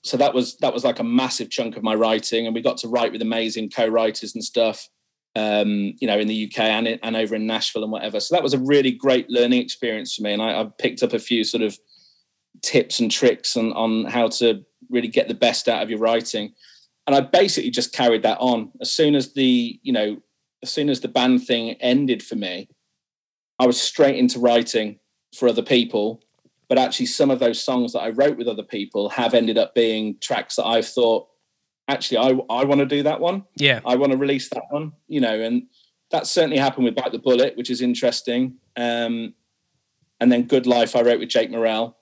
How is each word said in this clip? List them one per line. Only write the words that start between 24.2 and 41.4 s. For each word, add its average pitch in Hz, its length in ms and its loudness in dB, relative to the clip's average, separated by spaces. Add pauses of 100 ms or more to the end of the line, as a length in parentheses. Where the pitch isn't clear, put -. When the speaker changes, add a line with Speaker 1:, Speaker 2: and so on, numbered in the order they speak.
Speaker 1:
writing 117 580 2 (360)
for 123 140 2
other 117 140 2
people. 117 600 0 (460)
But 127 100 4
actually, 123 280 0
some 139 240 2
of 127 80 2
those 117 240 0
songs 123 300 -2
that 117 80 -4
I 110 100 -4
wrote 135 260 2
with 117 120 -4
other 107 140 0
people 104 480 -4
have 120 240 0
ended 113 240 4
up - 160 0
being 110 460 0
tracks - 360 -6
that 110 80 -2
I've 113 220 2
thought, 117 400 2 (640)
"Actually, - 300 -2
I, 131 420 2
I 139 40 4
wanna 139 220 2
do 143 160 0
that 151 180 0
one. 190 240 -2 (120)
Speaker 2:
Yeah. 139 280 2
Speaker 1:
I 123 120 2
wanna 135 200 2
release 139 340 -2
that 120 200 -8
one," 151 220 -6 (160)
you 147 120 -2
know, 113 200 0
and 120 240 -2 (480)
that - 140 -2
certainly 156 300 2
happened 135 280 2
with 113 100 2
Bite 127 180 -4
the 113 60 -8
Bullet, 131 380 2
which 127 120 -8
is 123 140 -4
interesting. 123 720 -2 (220)
Um, 117 580 -4 (840)
and 120 100 6
then 120 140 4
Good 127 220 2
Life, 120 280 4
I 120 80 4
wrote 117 160 6
with 117 100 -6
Jake 117 220 0